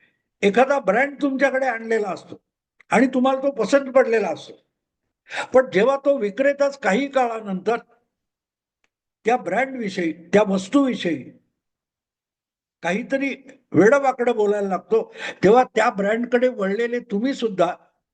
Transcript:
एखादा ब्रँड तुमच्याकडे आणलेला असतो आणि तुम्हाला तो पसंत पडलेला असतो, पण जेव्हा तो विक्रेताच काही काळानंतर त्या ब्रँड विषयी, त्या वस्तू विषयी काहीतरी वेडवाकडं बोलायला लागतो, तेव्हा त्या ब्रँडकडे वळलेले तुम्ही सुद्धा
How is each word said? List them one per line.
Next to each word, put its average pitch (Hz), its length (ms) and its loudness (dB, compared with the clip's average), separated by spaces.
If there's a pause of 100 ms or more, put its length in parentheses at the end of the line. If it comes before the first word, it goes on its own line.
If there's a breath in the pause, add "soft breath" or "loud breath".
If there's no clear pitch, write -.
(440)
एखादा 262 380 4
ब्रँड 247 400 0
तुमच्याकडे 269 460 0
आणलेला 226 420 -4
असतो - 320 -14 (500)
आणि 233 220 4
तुम्हाला 262 280 0
तो 277 120 -2
पसंत 262 380 0
पडलेला 226 380 2
असतो, - 240 -10 (1000 loud breath)
पण 254 180 4
जेव्हा 226 240 2 (100)
तो 285 120 2
विक्रेताच 277 600 -2
काही 220 300 0
काळानंतर 226 680 -2 (1500)
त्या 226 120 2
ब्रँड 254 400 -4
विषयी, 185 340 -6 (220)
त्या 202 140 6
वस्तू 196 380 0
विषयी 175 380 -4 (1600)
काहीतरी 247 500 -4 (380)
वेडवाकडं 240 640 4
बोलायला 208 320 0
लागतो, 190 340 -2 (420 loud breath)
तेव्हा 226 220 6
त्या 220 260 0
ब्रँडकडे 233 580 0
वळलेले 226 500 -4 (120)
तुम्ही 226 220 -2
सुद्धा 185 400 -2 (400)